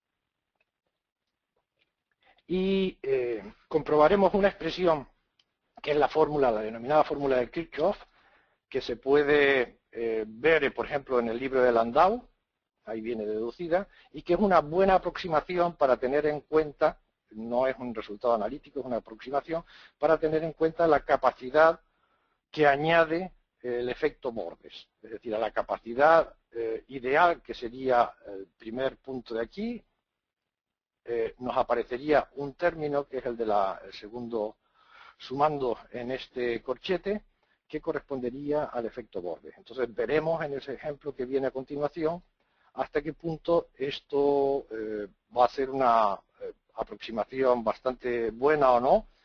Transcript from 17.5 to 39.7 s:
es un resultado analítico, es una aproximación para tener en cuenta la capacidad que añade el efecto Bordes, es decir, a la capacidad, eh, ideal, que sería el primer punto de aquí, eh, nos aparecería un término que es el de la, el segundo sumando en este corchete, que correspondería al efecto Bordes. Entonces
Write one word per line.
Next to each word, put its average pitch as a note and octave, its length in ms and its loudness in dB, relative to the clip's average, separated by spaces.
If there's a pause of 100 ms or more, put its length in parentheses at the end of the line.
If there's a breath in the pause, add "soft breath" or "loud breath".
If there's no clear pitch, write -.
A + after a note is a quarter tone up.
es B2+ 100 -4
un B2 160 -10
resultado G#2+ 400 -2
analítico, B2+ 460 -4
es B2+ 60 -6
una B2 120 -4
aproximación C3 680 -8 (340 loud breath)
para D#3 200 2
tener D#3 260 -2
en D#3+ 100 -6
cuenta D#3+ 340 0
la D3 140 4
capacidad D3 800 2 (680)
que D3+ 160 2
añade D#3+ 680 4 (260)
el B2 300 -4
efecto C#3 420 -4
Bordes, E2+ 560 -12 (140)
es A2 100 -20
decir, G#2+ 240 -8
a G#2+ 40 -2
la A2 120 -2
capacidad, B2 840 2 (180)
eh, A2+ 360 -6
ideal, C#3 540 0
que A#2 120 -12
sería B2 600 0 (140)
el G2 200 -14 (100)
primer B2 400 -8
punto B2+ 360 -12
de A2+ 100 -2
aquí, A3 400 -8 (1200)
eh, A#2 360 -4
nos B2+ 180 -6
aparecería B2 800 0
un C#3 180 -8
término D3+ 540 -4
que C3 100 -10
es B2 80 -8
el A#2+ 100 -6
de A#2 100 -6
la, G2+ 380 -2
el G2 100 -18
segundo A2 640 -8 (600 soft breath)
sumando C#3 600 -2 (140)
en A#2+ 200 -8
este B2 500 -6
corchete, F#3 640 -6 (440)
que D3+ 140 -10
correspondería C#3+ 840 -6
al A#2+ 200 -6
efecto G#2+ 360 -12
Bordes. D#2+ 360 -12
Entonces A#2 360 -8